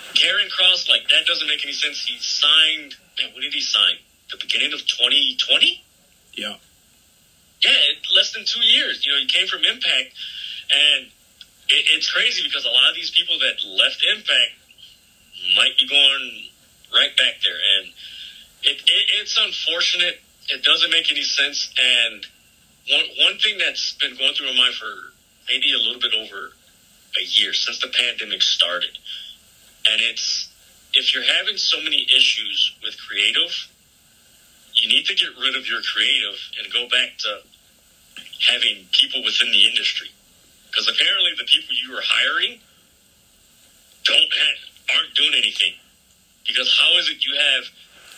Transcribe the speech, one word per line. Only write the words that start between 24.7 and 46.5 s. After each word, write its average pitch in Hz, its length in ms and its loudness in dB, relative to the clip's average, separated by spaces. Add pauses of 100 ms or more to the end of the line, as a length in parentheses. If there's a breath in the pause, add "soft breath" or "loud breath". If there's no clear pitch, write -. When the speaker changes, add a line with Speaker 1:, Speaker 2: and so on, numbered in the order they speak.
Speaker 1:
for - 380 -12 (360)
maybe 131 240 0
a 127 80 0
little 120 180 -4
bit 127 140 -2
over 110 380 -6 (680)
a 90 60 -4
year, - 280 0
since - 260 -4
the - 100 -4
pandemic 110 540 -2
started, - 560 0 (920 loud breath)
and 110 120 2
it's, - 480 -4 (440)
if - 220 2
you're 123 100 -2
having 185 320 0
so 160 240 -2
many 143 220 -2 (120)
issues 107 680 2
with - 180 -10
creative, 110 640 -2 (1080)
you - 140 4
need - 180 2
to - 80 -2
get - 140 2 (120)
rid 127 160 0
of 131 100 -8
your - 140 -4
creative 113 560 -2 (240)
and 110 100 -12
go 120 160 -2
back 127 300 0
to 104 240 -6 (1040)
having 117 460 0
people 127 340 2
within - 260 2
the - 140 6
industry. - 460 -2 (580)
'Cause - 180 -2
apparently - 480 2
the - 100 -8
people - 280 -2
you 127 240 -6
are - 80 -4
hiring - 560 0 (1400)
don't - 300 4
ha-, - 640 -2
aren't - 200 0
doing 147 180 2
anything. 113 400 0 (720)
Because 127 320 0